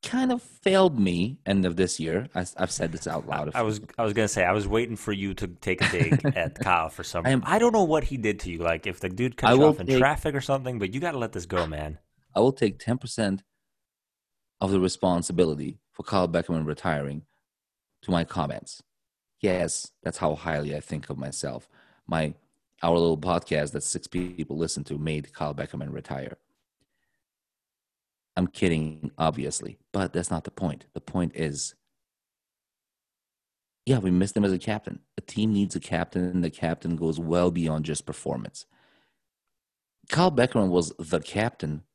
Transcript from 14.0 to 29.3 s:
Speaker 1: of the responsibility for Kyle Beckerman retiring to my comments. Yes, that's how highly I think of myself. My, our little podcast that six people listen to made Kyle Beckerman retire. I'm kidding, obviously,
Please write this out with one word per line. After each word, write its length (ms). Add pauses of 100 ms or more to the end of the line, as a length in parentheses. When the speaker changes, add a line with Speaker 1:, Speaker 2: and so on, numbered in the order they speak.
Speaker 1:
of 80
the 100
responsibility 1000 (120)
for 120
Kyle 240
Beckerman 400
retiring 560 (800)
to 80
my 140
comments. 580 (580)
Yes, 500 (120)
that's 160
how 160
highly 400
I 40
think 300
of 80
myself. 500 (380)
My, 300 (480)
our 100
little 240
podcast 540
that 100
six 240
people 500
listen 280
to 160
made 340
Kyle 220
Beckerman 360
retire. 460 (2000)
I'm 120
kidding, 680
obviously, 600 (120)